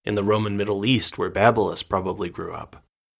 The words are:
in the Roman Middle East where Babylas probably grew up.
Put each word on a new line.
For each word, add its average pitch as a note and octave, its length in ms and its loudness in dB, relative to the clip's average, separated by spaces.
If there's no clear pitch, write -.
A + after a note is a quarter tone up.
in G#2+ 120 -4
the G2+ 80 0
Roman G#2 340 0
Middle G2+ 280 -2
East B2 320 2
where F#2 140 -4
Babylas G#2+ 560 2
probably F#2 400 -2
grew E2+ 260 -10
up. - 300 -16